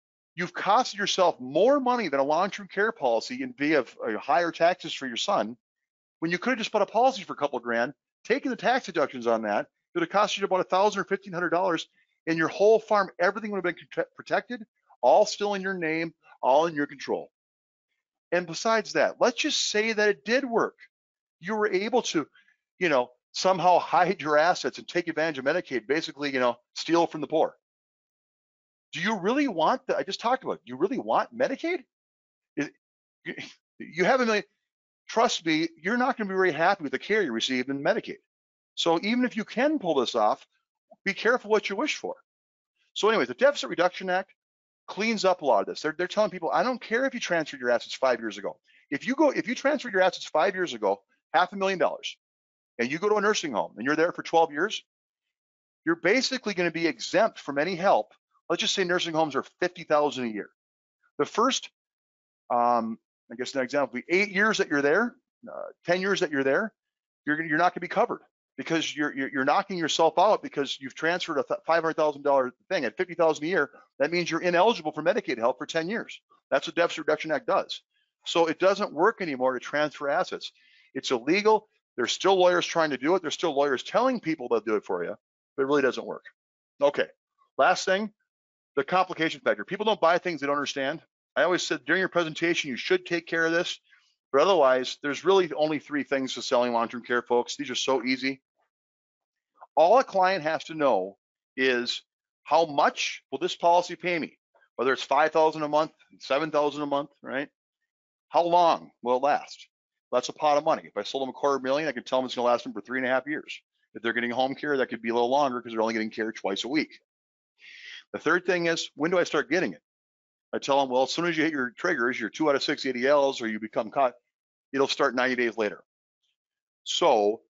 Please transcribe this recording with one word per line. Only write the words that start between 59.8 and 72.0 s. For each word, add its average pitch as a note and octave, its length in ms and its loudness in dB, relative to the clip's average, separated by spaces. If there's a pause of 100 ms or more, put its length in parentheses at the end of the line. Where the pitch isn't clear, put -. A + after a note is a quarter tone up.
thousand D3 400 0
a A#2+ 60 -4
year. G2+ 200 -8 (680)
The C#3+ 80 0
first, - 440 0 (800)
um, A#2+ 480 2 (320)
I A#2 60 -14
guess A#2+ 200 -8
an C3+ 60 0
example B2+ 320 -2
would B2 140 -8
be E3+ 80 0
eight G3+ 140 2
years G3+ 300 2
that E3+ 100 -2
you're D3 120 2
there, F#3+ 340 2 (360)
uh, - 120 -10 (220)
ten F3+ 140 0
years F#3+ 220 -2
that D#3+ 100 0
you're C3+ 140 0
there, E3+ 280 0 (520)
you're, D3+ 180 -2
you're D#3 140 -2
not F3 160 2
gonna F3+ 80 -10
be F3 80 -8
covered F#3+ 320 0 (360)
because C#3+ 360 -2
you're, C#3+ 220 -2
you're, C3+ 140 -6
you're C3+ 160 -2
knocking F#3 320 0
yourself D#3+ 400 2
out F#3 260 4
because C#3+ 380 -6
you've C3 140 -14
transferred E3 420 -2
a C3 60 2
th-, - 220 -4
five E3 180 2
hundred D#3+ 120 -2
thousand D3 280 -2